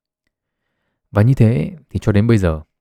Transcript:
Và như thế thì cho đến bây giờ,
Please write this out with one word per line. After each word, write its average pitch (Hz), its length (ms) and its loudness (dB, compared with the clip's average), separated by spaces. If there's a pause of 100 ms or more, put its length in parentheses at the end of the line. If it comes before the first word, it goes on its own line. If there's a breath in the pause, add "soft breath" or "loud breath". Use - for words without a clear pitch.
(1120)
Và 104 100 0
như 120 120 4
thế 131 380 0 (180)
thì - 100 -8
cho - 120 -4
đến 104 160 0
bây 117 100 2
giờ, 80 240 -2 (200)